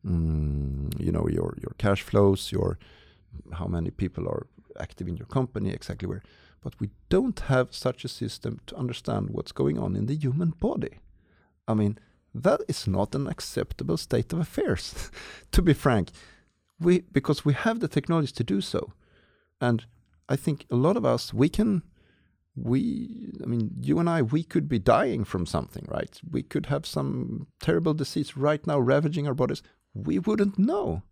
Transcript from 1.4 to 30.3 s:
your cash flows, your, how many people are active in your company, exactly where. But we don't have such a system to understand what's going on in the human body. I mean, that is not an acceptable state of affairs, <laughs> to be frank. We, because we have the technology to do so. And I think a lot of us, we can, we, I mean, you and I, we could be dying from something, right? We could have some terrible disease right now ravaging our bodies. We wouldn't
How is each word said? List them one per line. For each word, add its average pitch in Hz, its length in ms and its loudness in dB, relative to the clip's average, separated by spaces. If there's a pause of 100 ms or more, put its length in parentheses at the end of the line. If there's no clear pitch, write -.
your - 180 -10
cash 101 240 2
flows, 101 480 4
your, 92 260 0 (760)
how 82 140 -8
many 87 240 -2
people 87 380 -4
are - 200 -6 (320)
active - 260 -10
in 87 100 -6
your - 100 -12
company, 110 440 -2
exactly - 380 -8
where. 95 140 -8 (380)
But - 200 -10
we 104 100 -4 (180)
don't 190 320 2
have 127 320 2
such - 320 -4
a 120 40 -6
system - 580 -6
to - 100 -14
understand 110 540 -4
what's - 220 -6
going 69 260 0
on 92 160 -2
in 104 120 0
the 143 100 -2
human 151 340 0
body. - 480 -4 (680)
I 113 60 2
mean, 107 260 2 (340)
that 135 320 2
is - 220 -2
not 95 260 2
an 139 140 0
acceptable - 680 -4
state - 360 -2
of 165 80 -2
affairs, - 720 -4 (180)
<laughs> - 220 -16
to - 100 8
be 170 120 6
frank. 117 360 4 (680)
We, 175 220 4 (100)
because 143 320 2
we 143 100 4
have 226 240 0
the 165 80 0
technology 160 460 0
to - 100 -4
do 196 180 0
so. - 320 -4 (680)
And 117 260 2 (420)
I 135 60 2
think - 340 -2
a 127 60 -2
lot 151 220 4
of - 80 0
us, 120 280 0
we 127 160 4
can, 208 340 2 (720)
we, - 760 -2 (120)
I - 40 -8
mean, 117 240 0 (100)
you 143 200 2
and 170 100 2
I, 165 120 2
we 143 200 0
could 156 260 -2
be 117 120 0
dying 117 440 4
from 90 220 -4
something, - 420 -6
right? - 400 -6
We - 140 -2
could - 240 -4
have 139 180 -2
some 131 640 -4 (140)
terrible 165 340 2
disease 147 420 -4
right 147 300 0
now 147 140 2
ravaging 147 480 2
our 131 60 0
bodies. 131 280 -2 (320)
We 160 240 0
wouldn't 202 400 2